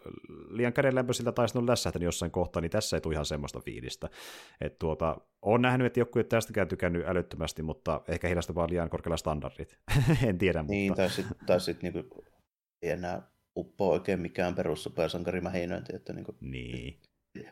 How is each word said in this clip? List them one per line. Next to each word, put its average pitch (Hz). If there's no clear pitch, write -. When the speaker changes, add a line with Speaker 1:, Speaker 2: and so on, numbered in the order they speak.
Speaker 1:
liian 120
kädenlämpöisiltä 127
tai 117
sitten 127
on 120
lässähtänyt 85
jossain 85
kohtaa, 87
niin 82
tässä -
ei 76
tule 80
ihan 76
semmoista 71
fiilistä. -
Et 78
tuota, 80
oon 113
nähnyt, 127
että 120
joku 120
ei -
ole 107
tästäkään 110
tykännyt 87
älyttömästi, 82
mutta 78
ehkä 85
heillä 87
on 82
vaan 85
liian 85
korkealla 82
standardit. -
<laughs> 131
En 92
tiedä, 85
Speaker 2:
Niin, 101
Speaker 1:
mutta 92
Speaker 2:
tai 92
sit, 92
tai 90
sit 87
niinku 85
ei 85
enää 90
uppoa 92
oikein 92
mikään 87
perus 78
supersankarimähinöinti, 87
että -
niinku -
Speaker 1:
Niin. 62